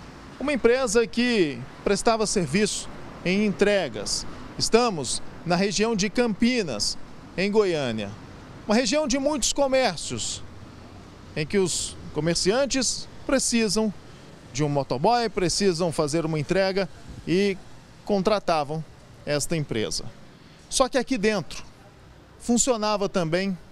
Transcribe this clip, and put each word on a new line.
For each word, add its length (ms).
uma 140
empresa 520
que 540
prestava 460
serviço 600
em 200
entregas. 800
Estamos 640
na 120
região 400
de 120
Campinas, 880
em 140
Goiânia. 580
Uma 80
região 320
de 100
muitos 340
comércios, 880
em 100
que 140
os 380
comerciantes 920
precisam 680
de 100
um 60
motoboy, 600
precisam 600
fazer 340
uma 140
entrega 500
e 320
contratavam 800
esta 300
empresa. 480
Só 180
que 80
aqui 220
dentro 460
funcionava 680
também 480